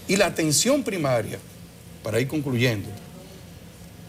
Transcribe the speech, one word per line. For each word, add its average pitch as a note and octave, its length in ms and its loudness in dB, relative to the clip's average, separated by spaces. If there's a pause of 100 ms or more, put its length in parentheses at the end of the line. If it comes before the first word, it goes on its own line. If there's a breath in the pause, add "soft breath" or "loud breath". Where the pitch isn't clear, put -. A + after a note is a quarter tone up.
y F#3 80 4
la G3 100 6
atención E3+ 560 4
primaria, C3+ 560 0 (640)
para A2 160 0
ir C3+ 80 2
concluyendo, B2+ 600 2 (1200)